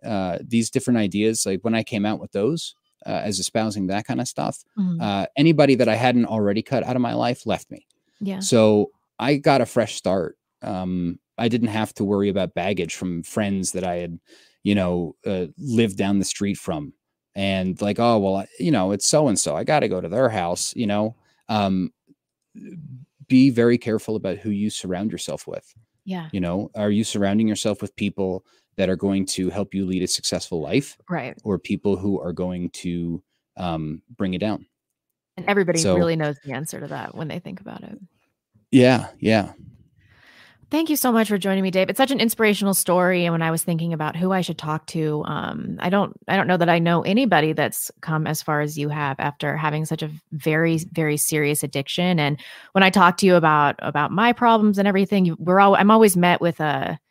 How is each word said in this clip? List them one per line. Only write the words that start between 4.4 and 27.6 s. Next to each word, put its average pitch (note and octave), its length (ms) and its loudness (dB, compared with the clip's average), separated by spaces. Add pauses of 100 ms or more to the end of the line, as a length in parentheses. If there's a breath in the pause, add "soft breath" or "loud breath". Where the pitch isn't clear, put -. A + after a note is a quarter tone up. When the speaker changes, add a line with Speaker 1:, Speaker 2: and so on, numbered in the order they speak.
Speaker 2:
Mm-hmm. F3+ 240 -2
Speaker 1:
uh, G2 260 -2 (100)
anybody D3 400 6
that A2+ 120 2
I A2 60 2
hadn't A#2+ 320 2
already G#2+ 360 0
cut B2 200 -2
out B2+ 140 -4
of B2 60 0
my A#2 120 -4
life A#2+ 320 -2
left G2 240 -4
me. - 160 -20 (340)
Speaker 2:
Yeah. F#3+ 200 -6
Speaker 1:
So A2 500 4 (300)
I C#3+ 160 2
got C#3 240 4
a A#2 60 0
fresh - 280 -2
start. F2+ 420 -2 (260)
Um, F#2 580 -4 (180)
I A#2 80 0
didn't A#2 220 0
have G#2+ 260 -4
to G#2+ 100 -4
worry G2+ 240 2
about F#2 260 -2
baggage F2+ 420 -4
from F2 260 -6
friends G2 500 -4
that F2+ 120 -4
I F2 120 -2
had, F2 220 -8 (460 soft breath)
you G2+ 120 2
know, F2+ 400 -2 (100)
uh, F#2 200 -2 (120)
lived A2+ 380 0
down G2+ 240 0
the F2+ 40 -2
street G2+ 320 -4
from. D2+ 360 -8 (420)
And F#2+ 480 -2
like, G2+ 160 -2
"Oh, A#2 220 2
well, G2 160 0
I, G2+ 100 -6 (140)
you F3 100 0
know, G2 220 2
it's G2+ 160 -2
so-and-so, B2 480 2
I G2+ 80 -4
gotta D3 240 0
go F#2+ 120 -2
to F2 80 -8
their A#2+ 200 2
house," F2+ 480 -2
you A#2 100 -2
know? G#2 300 -2 (320)
Um, G2 440 0 (1400)
be C3 220 6
very A#2+ 280 4
careful A2 380 -4
about F#2+ 220 -6
who A2 120 -6
you G#2 200 -2
surround F#2 400 -4
yourself D#2+ 360 -8
with. - 280 -14 (300)
Speaker 2:
Yeah. F3+ 280 -8
Speaker 1:
You G2 80 -2
know, F2+ 340 -4
are G#2 160 0
you G#2+ 140 2
surrounding G#2 440 0
yourself G#2 320 -2